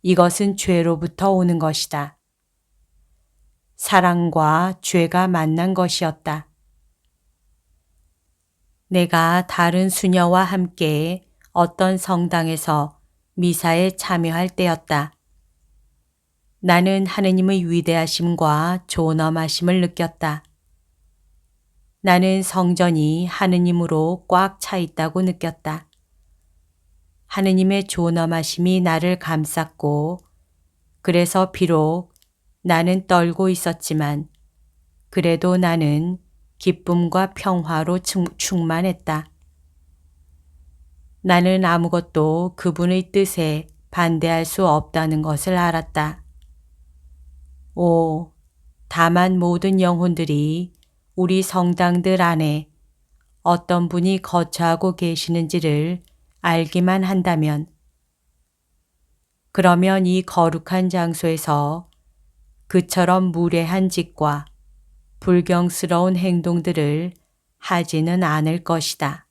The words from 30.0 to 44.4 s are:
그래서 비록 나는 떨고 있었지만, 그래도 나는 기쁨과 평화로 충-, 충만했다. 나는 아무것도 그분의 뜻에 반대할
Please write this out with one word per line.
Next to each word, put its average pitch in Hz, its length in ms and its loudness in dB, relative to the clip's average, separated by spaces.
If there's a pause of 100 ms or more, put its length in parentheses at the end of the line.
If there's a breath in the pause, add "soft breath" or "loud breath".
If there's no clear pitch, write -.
그래서 185 500 0
비록 165 640 0 (480)
나는 175 440 2
떨고 175 420 2
있었지만, 156 800 -4 (840)
그래도 170 460 0
나는 170 600 0 (400)
기쁨과 175 760 0
평화로 165 640 -2
충-, 180 260 -4 (140)
충만했다. 165 920 -4 (1900)
나는 185 420 2
아무것도 170 920 0
그분의 180 560 -2
뜻에 165 540 -2 (240)
반대할 165 540 0